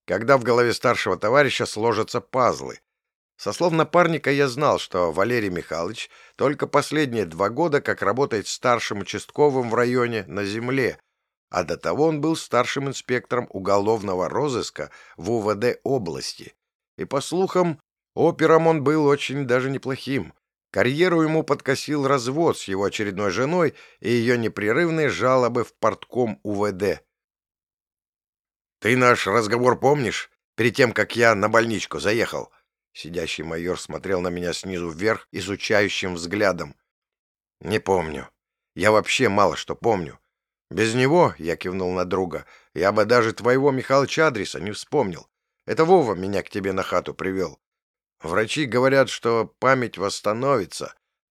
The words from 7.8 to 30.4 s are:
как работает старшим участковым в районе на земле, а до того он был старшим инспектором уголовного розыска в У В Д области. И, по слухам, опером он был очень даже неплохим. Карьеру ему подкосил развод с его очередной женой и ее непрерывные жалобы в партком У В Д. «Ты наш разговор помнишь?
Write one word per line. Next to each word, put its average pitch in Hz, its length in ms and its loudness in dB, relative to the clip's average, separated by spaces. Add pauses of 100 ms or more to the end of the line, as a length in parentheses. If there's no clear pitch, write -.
как 104 220 -4
работает 110 460 0
старшим 117 520 0
участковым 127 680 0
в 120 40 -2
районе 120 520 0
на 95 180 -6
земле, 117 540 -2 (500)
а 87 160 -2
до 82 140 -6
того 110 280 0
он 156 140 0
был 160 160 0
старшим 135 520 -2
инспектором 123 600 -4
уголовного 98 800 0
розыска 107 640 -4 (260)
в 90 140 -6
У 117 100 0
В 104 140 0
Д 113 300 -2
области. 85 720 -4 (440)
И, 90 80 -6
по 135 160 -4
слухам, 180 580 0 (340)
опером 160 520 4
он 160 180 2
был 151 220 2
очень 139 400 0
даже 127 240 0
неплохим. 131 640 -6 (360)
Карьеру 160 520 2
ему 156 220 0
подкосил 139 640 -2
развод 135 520 0
с - 60 -12
его 95 200 -2
очередной 101 460 -2
женой 143 440 0 (260)
и 104 100 -4
ее 120 260 2
непрерывные 131 720 0
жалобы 120 560 2
в - 100 -20
партком 110 680 -2
У 101 120 -6
В 101 180 0
Д. 92 280 -2 (1800)
«Ты 117 180 2
наш 123 300 4
разговор 117 540 2
помнишь? 131 500 0 (240)